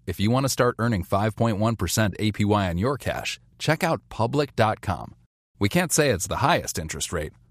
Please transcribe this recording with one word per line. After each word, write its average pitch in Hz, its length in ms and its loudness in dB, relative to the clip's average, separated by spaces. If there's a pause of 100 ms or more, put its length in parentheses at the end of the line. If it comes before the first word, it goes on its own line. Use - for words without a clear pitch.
if 87 140 -6
you 101 120 2
want 131 120 2
to 135 60 2
start 123 300 2
earning 110 240 0
five 104 320 0
point 117 220 0
one 110 180 2
percent 104 440 0
A 107 120 0
P 104 140 0
Y 101 220 4
on 85 100 -2
your 120 200 0
cash, - 420 -6 (180)
check - 260 0
out 165 260 0
public 135 460 -2
dot 110 260 2
com. 71 340 -6 (420)
We 104 120 2
can't 175 220 0
say 147 200 4
it's 90 160 -2
the 82 80 -4
highest - 420 0
interest 80 340 -6
rate, 76 220 -4 (180)